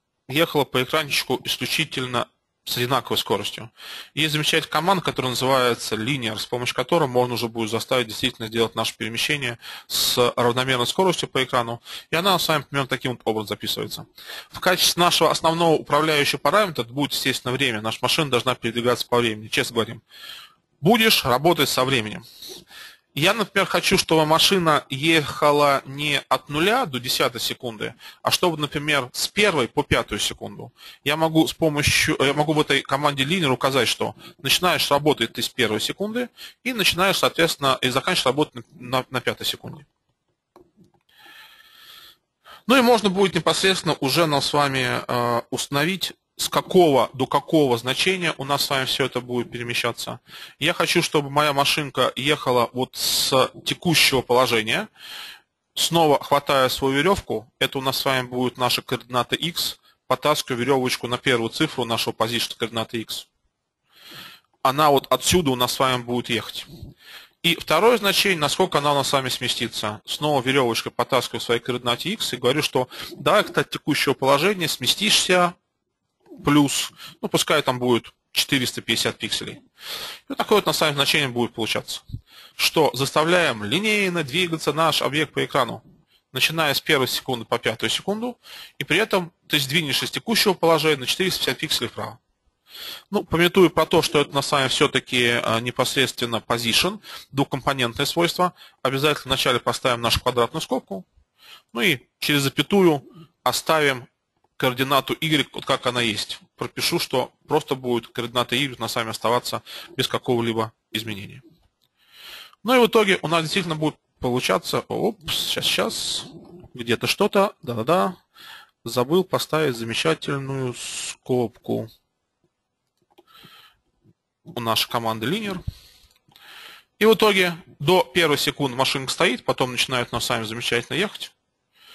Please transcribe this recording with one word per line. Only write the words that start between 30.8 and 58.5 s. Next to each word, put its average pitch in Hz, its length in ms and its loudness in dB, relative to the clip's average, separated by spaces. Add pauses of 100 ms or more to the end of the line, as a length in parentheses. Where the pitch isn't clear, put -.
Я 147 120 0
могу 160 300 4
с - 80 -4
помощью, 151 640 2
я 135 160 2
могу 151 200 2
в 151 60 4
этой 143 220 2
команде 143 400 0
Linear 151 280 0
указать, 131 360 2
что - 300 -2 (220)
начинаешь - 520 0
работать 143 420 2
ты 117 100 -8
с - 60 -2
первой 107 320 0
секунды 220 480 -4 (360)
и 247 80 -4
начинаешь, 185 460 2
соответственно, 139 600 0
и 127 100 0
заканчиваешь 135 360 0
работать 131 380 -2 (160)
на, 123 180 -4
на, 127 100 -2
на 127 120 -6
пятой - 260 -4
секунде. - 400 -10 (2750)
Ну 247 100 6
и 269 40 8
можно 233 300 4
будет 190 260 2
непосредственно 170 640 0
уже 139 260 2
нам 143 160 0
с - 100 -4
вами, 131 540 0
э, 120 440 0
установить, 151 640 -2 (220)
с - 120 -4
какого 143 640 4
до 127 160 -2
какого 139 500 2
значения 160 600 -2
у 135 60 -8
нас 139 200 0
с - 60 -4
вами 135 160 -2
все - 180 0
это 127 160 -4
будет 123 320 -4
перемещаться. 120 640 -6 (400)
Я 156 140 0
хочу, 175 280 0
чтобы 143 300 0
моя 147 220 2
машинка 139 640 0
ехала 127 560 2
вот 123 240 -6
с - 560 2 (120)
текущего - 560 2
положения. 120 680 2 (840)
Снова 160 460 4
хватаю 135 500 2
свою 135 260 0
веревку, 143 520 0 (120)
это 135 180 -2
у 131 40 -6
нас 135 160 -2
с - 60 -2
вами 131 220 0
будет 123 320 -2